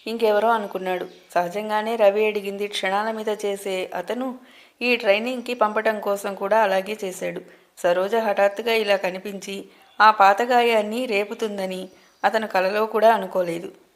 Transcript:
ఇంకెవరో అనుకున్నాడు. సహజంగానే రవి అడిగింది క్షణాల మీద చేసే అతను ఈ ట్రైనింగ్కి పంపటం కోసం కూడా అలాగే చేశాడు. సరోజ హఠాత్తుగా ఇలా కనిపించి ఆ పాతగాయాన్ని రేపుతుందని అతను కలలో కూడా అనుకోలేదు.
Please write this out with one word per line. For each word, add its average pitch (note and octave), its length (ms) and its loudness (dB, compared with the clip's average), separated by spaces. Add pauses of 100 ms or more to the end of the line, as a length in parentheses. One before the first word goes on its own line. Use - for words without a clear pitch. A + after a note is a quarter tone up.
ఇంకెవరో A3 420 2
అనుకున్నాడు. F#3 580 -2 (260)
సహజంగానే G#3+ 600 -2
రవి G#3+ 300 4
అడిగింది G3+ 420 -4
క్షణాల G3+ 440 -2
మీద A3 180 -6 (160)
చేసే G3 500 -4
అతను A#3+ 600 -8 (260)
ఈ A#3+ 140 0
ట్రైనింగ్కి A#3 580 -2
పంపటం G#3+ 460 0
కోసం G3+ 360 -4
కూడా G3+ 280 2
అలాగే F#3+ 400 0
చేశాడు. F3+ 380 -8 (360)
సరోజ F#3 380 0
హఠాత్తుగా G#3+ 580 0
ఇలా G#3 220 2
కనిపించి G3 720 -6 (360)
ఆ G#3+ 100 8
పాతగాయాన్ని A3+ 920 4
రేపుతుందని G3+ 840 -4 (340)
అతను A3 240 0
కలలో G3 380 0
కూడా A3 280 4
అనుకోలేదు. F#3 580 -4 (240)